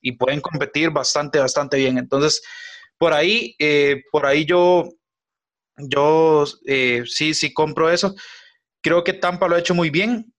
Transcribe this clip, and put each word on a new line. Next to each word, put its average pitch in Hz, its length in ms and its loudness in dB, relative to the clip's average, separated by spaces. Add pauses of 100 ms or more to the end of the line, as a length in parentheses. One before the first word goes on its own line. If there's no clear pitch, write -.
y 127 120 -4
pueden 131 280 -2
competir 156 500 -2
bastante, 147 480 -2
bastante 139 380 0
bien. 131 220 0
Entonces, 139 440 -2 (560)
por 165 140 2
ahí, 170 460 0
eh, 143 440 2 (100)
por 143 140 0
ahí 147 180 2
yo, 175 460 2 (880)
yo, 147 680 2 (220)
eh, 127 400 0
sí, 156 260 -4
sí 151 220 -4
compro 156 360 0
eso. 190 240 0 (680)
Creo 170 200 2
que 180 120 -2
Tampa 180 340 -2
lo 170 80 2
ha 175 40 2
hecho 175 140 -2
muy 170 140 0
bien 214 500 -4